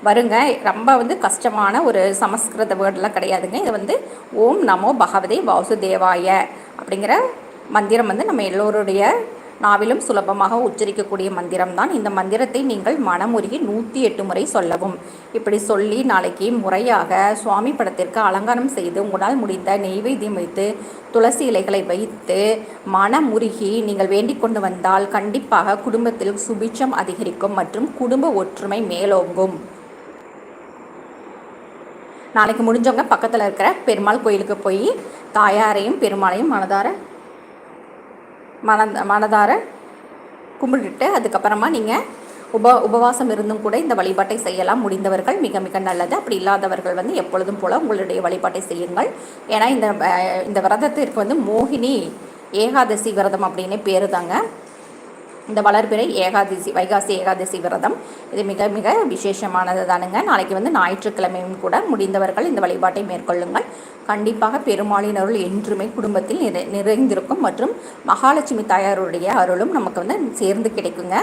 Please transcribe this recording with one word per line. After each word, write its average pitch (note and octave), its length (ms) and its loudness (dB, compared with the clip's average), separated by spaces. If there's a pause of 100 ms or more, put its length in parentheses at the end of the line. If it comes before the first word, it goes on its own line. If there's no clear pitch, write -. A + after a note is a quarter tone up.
வருங்க. A#3 580 4
ரொம்ப A3+ 340 4
வந்து A#3+ 220 0
கஷ்டமான G#3+ 640 0
ஒரு G3 320 4
சமஸ்கிருத G#3+ 600 0
வேர்டெலாம் G3 420 0
கிடையாதுங்க. F#3 360 -2
இது C#4 180 -2
வந்து G#3+ 360 -2 (260)
"ஓம் B3 340 4
நமோ G3+ 300 2
பகவதே G3 420 2
வாசுதேவாய" F#3 1040 2 (360)
அப்படிங்கிற G#3 340 0 (540)
மந்திரம் G#3+ 380 4
வந்து G#3 180 -2
நம்ம D4 180 0
எல்லோருடைய G#3 800 2 (380)
நாவிலும் G#3+ 360 4
சுலபமாக G3 580 0
உச்சரிக்கக்கூடிய G3+ 760 -2
மந்திரம் F3+ 440 -2
தான். A3 180 0
இந்த G#3+ 160 -2
மந்திரத்தை G3+ 520 -2
நீங்கள் C4+ 380 -2
மனமுருகி G#3 600 0
நூத்தி A3+ 340 -4
எட்டு A#3 300 0
முறை F#3+ 220 -2
சொல்லவும். F3 520 -2 (360)
இப்படி A3 240 0
சொல்லி G#3 460 0
நாளைக்கு F#3+ 480 0
முறையாக G3+ 840 2
சுவாமி G#3+ 360 0
படத்திற்கு G#3+ 480 -2
அலங்காரம் A3 480 2
செய்து F#3 340 -4
உங்களால் G3 340 0
முடிந்த G3 420 -2
நெய்வேத்தியம் G#3 560 -2
வைத்து G3+ 420 -4 (360)
துளசி A#3 340 4
இலைகளை G3 380 0
வைத்து G#3 760 0 (340)
மனமுருகி A3 880 2
நீங்கள் G3 240 0
வேண்டிக் G3+ 340 2
கொண்டு A3 180 0
வந்தால் F#3+ 500 2
கண்டிப்பாக G#3 680 2
குடும்பத்தில் A3 680 -2
சுபிட்சம் A3 440 -2
அதிகரிக்கும் F#3+ 600 -4
மற்றும் G3+ 440 -4
குடும்ப C4 320 2
ஒற்றுமை G3+ 520 -2
மேலோங்கும். F#3 720 0 (2750)
நாளைக்கு A3+ 400 2
முடிஞ்சவங்க A#3 360 2
பக்கத்துல A#3 320 2
இருக்கிற G3+ 320 2 (120)
பெருமாள் G#3+ 360 2
கோயிலுக்கு G3+ 340 0
போய் G3+ 440 0 (340)
தாயாரையும் G#3 640 4
பெருமாளையும் G3+ 540 2
மனதார, G3 360 0 (1800)
மன-, G#3+ 420 2
மனதார G#3+ 480 4 (1040)
கும்பிட்டுட்டு B3+ 460 0 (100)
அதுக்கப்புறமா A3 520 2
நீங்க A#3+ 320 0 (500)
உப-, A#3 300 6
உபவாசம் A#3+ 480 2
இருந்தும் G#3+ 320 -2
கூட G#3 160 0
இந்த D#4+ 160 0
வழிபாட்டை F#3+ 440 0
செய்யலாம். F#3 440 0
முடிந்தவர்கள் G3 580 0
மிக G#3 200 0
மிக F#3+ 200 -4
நல்லது. F3 360 -2
அப்படி B3 200 -2
இல்லாதவர்கள் F#3+ 580 0
வந்து F#3+ 200 -2
எப்பொழுதும் F#3 460 -2
போல G3 200 0
உங்களுடைய F#3+ 420 -2
வழிபாட்டை F#3 400 -2
செய்யுங்கள். F3+ 480 -4 (400)
ஏன்னா A3 180 4
இந்த, A3 340 2
அ, F#3 440 0
இந்த G3+ 140 0
விரதத்திற்கு C#4+ 540 0
வந்து A3 220 0
மோகினி A#3+ 760 0 (400)
ஏகாதசி G#3+ 600 2
விரதம் G3 300 0
அப்படின்னே F#3 400 -4
பேரு F#3+ 260 2
தாங்க. F#3 340 -2 (1040)
இந்த G#3+ 140 0
வளர்பிறை G#3+ 500 4
ஏகாதசி, F#3+ 600 0
வைகாசி G3 360 0
ஏகாதசி F#3 540 -2
விரதம் F3 340 0 (380)
இது G3+ 100 -2
மிக G3 240 0
மிக G#3+ 420 2
விசேஷமானது F#3 800 -2
தானுங்க. F3+ 360 0
நாளைக்கு G3+ 300 2
வந்து A#3 260 0
ஞாயிற்றுக்கிழமையும் F#3 840 -2
கூட F#3+ 260 0
முடிந்தவர்கள் G3 580 0
இந்த C#4 140 0
வழிபாட்டை F#3 440 0
மேற்கொள்ளுங்கள். F3+ 600 -4 (440)
கண்டிப்பாக G#3+ 500 0
பெருமாளின் G#3 580 0
அருள் G3+ 200 0
என்றுமே G3+ 600 -2
குடும்பத்தில் G#3+ 460 -2
நிறை-, F3+ 260 -2
நிறைந்திருக்கும் G#3 720 0
மற்றும் B3+ 320 0 (340)
மகாலட்சுமி C4+ 560 2
தாயாருடைய F#3+ 640 0
அருளும் F#3+ 460 2
நமக்கு F#3 340 -2
வந்து C#4+ 300 -2
சேர்ந்து G3+ 400 0
கிடைக்குங்க. F#3 480 -4